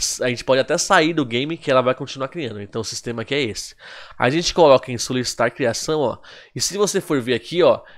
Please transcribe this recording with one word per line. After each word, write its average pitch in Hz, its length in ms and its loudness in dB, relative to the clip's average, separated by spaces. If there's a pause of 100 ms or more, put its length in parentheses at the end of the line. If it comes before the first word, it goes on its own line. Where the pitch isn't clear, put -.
(220)
A 123 80 0
gente 120 140 -6
pode 131 180 2
até 147 160 -2
sair 170 360 2
do 151 120 0
game 135 320 -4
que - 140 -4
ela 127 100 6
vai 127 140 2
continuar 135 320 -8
criando. 110 340 -10
Então 110 200 -8
o 107 40 -8
sistema 117 360 -8
aqui - 120 -6
é 147 80 0
esse. - 340 -6 (420)
A 123 120 2
gente 165 240 0
coloca 139 380 6
em 117 60 -6
solicitar 123 520 -2
criação, 147 520 -2
ó. 110 160 -2 (360)
E 131 60 -8
se - 180 -4
você 196 220 0
for 156 220 0
ver 120 140 0
aqui, 165 280 0
ó, 117 180 6 (160)